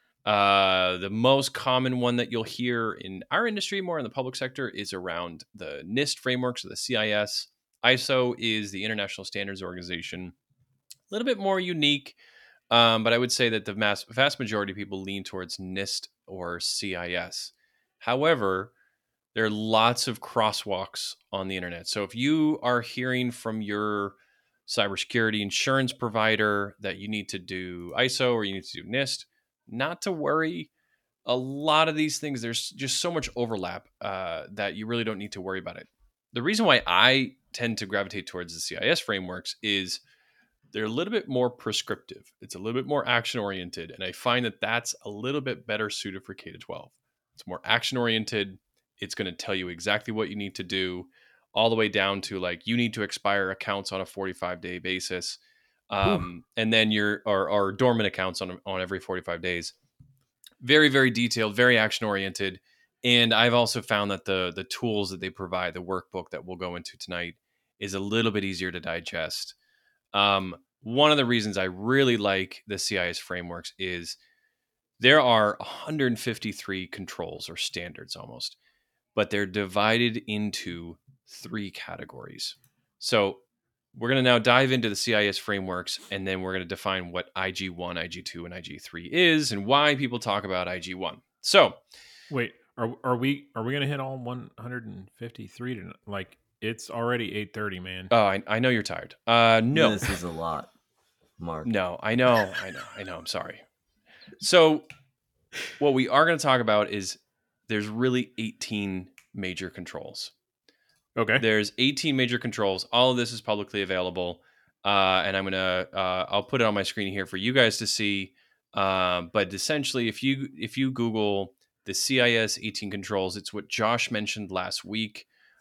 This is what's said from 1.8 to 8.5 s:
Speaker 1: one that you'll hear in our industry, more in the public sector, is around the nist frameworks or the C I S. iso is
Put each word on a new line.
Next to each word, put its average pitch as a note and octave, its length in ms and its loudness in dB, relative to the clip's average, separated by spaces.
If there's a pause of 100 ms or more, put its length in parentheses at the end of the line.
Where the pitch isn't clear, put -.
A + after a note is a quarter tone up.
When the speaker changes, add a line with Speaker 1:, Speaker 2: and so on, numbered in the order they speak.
Speaker 1:
one A#2+ 180 2
that A#2+ 140 0
you'll A2+ 140 -2
hear A#2 480 -2
in F#2+ 400 -12
our A3 160 2
industry, G3 320 -4
more F3 180 -4
in C3 60 -4
the A2 60 -8
public B2+ 260 -6
sector, B2+ 320 -6
is G2 240 -8
around F2 520 -6 (100)
the D2 300 -10
nist C3 360 -4
frameworks B2+ 440 -2
or - 40 -14
the G#2+ 80 -12
C - 180 -6
I G#2+ 140 0
S. G#2 400 -2 (360)
iso B2+ 540 4
is A2 320 0